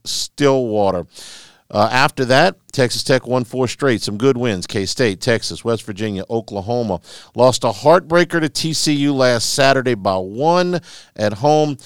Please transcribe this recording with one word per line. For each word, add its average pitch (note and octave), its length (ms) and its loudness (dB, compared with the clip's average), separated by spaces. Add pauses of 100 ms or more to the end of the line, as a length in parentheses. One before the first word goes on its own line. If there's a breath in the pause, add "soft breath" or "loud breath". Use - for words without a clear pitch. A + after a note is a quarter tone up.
Stillwater. G#2+ 1040 0 (640 loud breath)
Uh, G#2+ 160 2
after C3 360 0
that, D3 320 2 (160)
Texas B2 280 0
Tech C3 240 0
won B2 200 -2
four B2+ 200 -4
straight. C3 360 -2
Some G#2 160 -6
good B2 180 2
wins. A#2 320 -2
K-State, G2 540 -2
Texas, G#2+ 420 -4
West A#2 200 -4
Virginia, G2+ 460 -6
Oklahoma. G#2+ 720 -4 (340 loud breath)
Lost A#2 300 2
a B2 60 0
heartbreaker E3+ 720 2
to D#3 80 -2
T D#3+ 240 -4
C - 180 -2
U C#3+ 220 0
last B2 400 2
Saturday C3 420 2
by F#2+ 220 0
one E3 640 -2 (340 loud breath)
at G#2 160 -2
home. D3 540 0